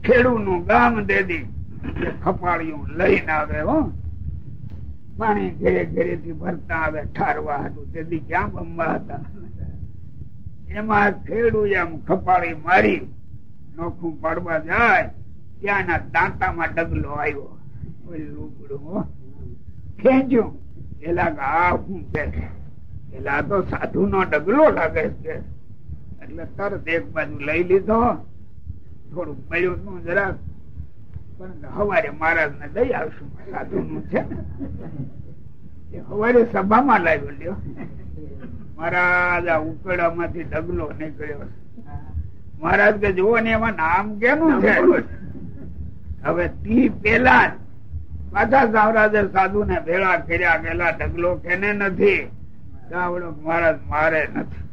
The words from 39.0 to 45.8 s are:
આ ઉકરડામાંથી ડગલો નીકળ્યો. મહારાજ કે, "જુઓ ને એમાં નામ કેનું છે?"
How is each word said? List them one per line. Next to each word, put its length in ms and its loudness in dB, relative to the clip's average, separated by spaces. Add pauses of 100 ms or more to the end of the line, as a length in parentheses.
આ 120 4
ઉકરડામાંથી 840 0
ડગલો 580 -4
નીકળ્યો. 400 -8 (1200)
મહારાજ 380 6
કે, 120 4
"જુઓ 260 4
ને 120 2
એમાં 220 2
નામ 460 2
કેનું 440 6
છે?" 400 6 (1200)